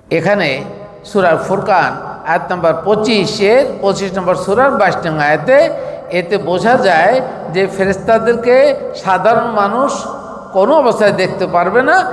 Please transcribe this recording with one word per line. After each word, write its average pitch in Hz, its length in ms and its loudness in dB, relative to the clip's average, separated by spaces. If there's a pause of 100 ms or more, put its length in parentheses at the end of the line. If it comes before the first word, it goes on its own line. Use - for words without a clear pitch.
(100)
এখানে 170 380 0 (560)
সূরা 180 280 2 (120)
ফুরকান 185 460 0 (360)
আয়াত 170 220 -2
নাম্বার 170 260 0 (100)
পঁচিশের, 214 800 2 (180)
পঁচিশ 190 360 -2
নম্বর 185 280 0
সূরার 247 340 2
বাইশ 180 260 2
নং 160 100 -2 (120)
আয়াতে, 160 320 2 (600)
এতে 175 180 -2 (120)
বোঝা 185 260 2 (120)
যায় 180 280 4 (380)
যে 185 100 0 (120)
ফেরেশতাদেরকে 226 840 2 (460)
সাধারণ 220 460 2 (120)
মানুষ 233 300 0 (600)
কোনো 202 200 2 (100)
অবস্থায় 208 400 2
দেখতে 180 320 -2
পারবে 185 280 2
না 311 140 2 (160)